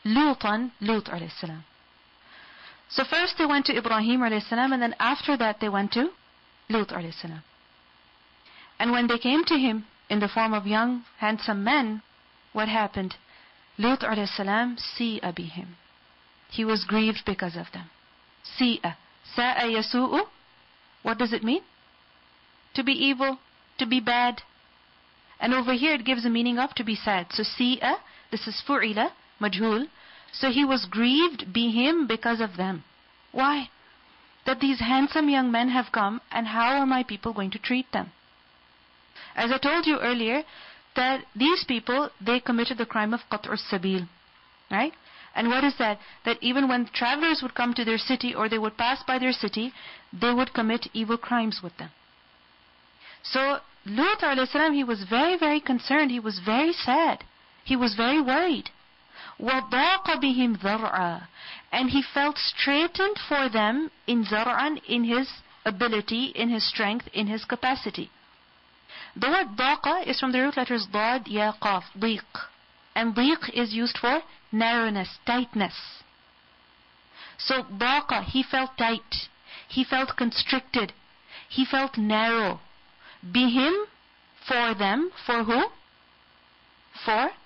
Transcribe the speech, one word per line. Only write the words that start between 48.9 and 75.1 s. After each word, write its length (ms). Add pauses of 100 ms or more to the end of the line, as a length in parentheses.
by 100
their 140
city, 400 (400)
they 220
would 200
commit 380
evil 260
crimes 460
with 140
them. 140 (1300)
So 360 (260)
Lut 340
alayhi 320
salam, 220
he 100
was 260
very, 280
very 240
concerned. 500
He 80
was 260
very 280
sad. 500 (400)
He 140
was 180
very 260
worried. 500 (680)
وَضَاقَ 640
بِهِمْ 560
ذَرْعًا. 640 (440)
And 200
he 120 (100)
felt 240
straitened 800 (120)
for 180
them 420 (180)
in 180
ذَرْعًا, 600
in 200
his 240 (360)
ability, 680
in 140
his 180
strength, 460
in 140
his 180
capacity. 640 (1040)
The 140
word 280
ضَاقَ 500
is 120
from 140
the 60
root 180
letters 340
ضاد, 360
يا, 320
قاف, 240 (140)
ضيق. 520 (460)
And 200
ضيق 380
is 200
used 240
for 240 (300)
narrowness, 760